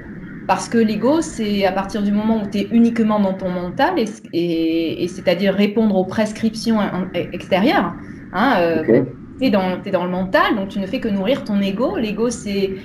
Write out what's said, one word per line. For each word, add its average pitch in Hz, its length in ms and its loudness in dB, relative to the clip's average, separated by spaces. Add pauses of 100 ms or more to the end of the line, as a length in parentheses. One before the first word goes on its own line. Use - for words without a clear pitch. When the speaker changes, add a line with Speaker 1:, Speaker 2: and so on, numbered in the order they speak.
(460)
Speaker 1:
parce 180 220 0
que - 80 0
l'ego, 226 460 2
c'est 208 420 -2
à 185 80 2
partir 196 300 -2
du 202 100 2
moment 214 300 2
où 202 40 -4
t'es 202 260 -2
uniquement 226 480 4
dans 190 120 2
ton 185 160 -4
mental, 180 500 0
et, 226 60 0 (300)
et, 165 680 0
et 175 40 -2
c'est-à-dire 185 460 0
répondre 202 420 2
aux 185 80 4
prescriptions 220 760 0
in-, 185 340 -2
extérieures, 190 800 0 (400)
hein, 226 240 4
euh, 165 240 2
Speaker 2:
Ok. 131 240 4 (320)
Speaker 1:
t'es 262 120 2
dans, 185 300 2
t'es 202 120 -4
dans 175 120 0
le 180 60 -4
mental, 233 460 0
donc 196 120 -4
tu - 100 -6
ne 196 80 -4
fais 254 140 -4
que 233 80 -4
nourrir 196 360 0
ton 202 160 0
ego. 208 360 0
L'ego, 220 320 -2
c'est, 196 460 -2 (100)